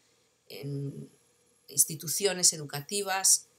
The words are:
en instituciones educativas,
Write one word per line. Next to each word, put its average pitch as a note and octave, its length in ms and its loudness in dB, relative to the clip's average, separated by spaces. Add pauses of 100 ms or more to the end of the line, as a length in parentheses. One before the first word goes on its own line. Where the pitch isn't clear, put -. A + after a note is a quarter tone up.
(480)
en C#3 600 -8 (600)
instituciones E3+ 840 2
educativas, F#3 960 0 (100)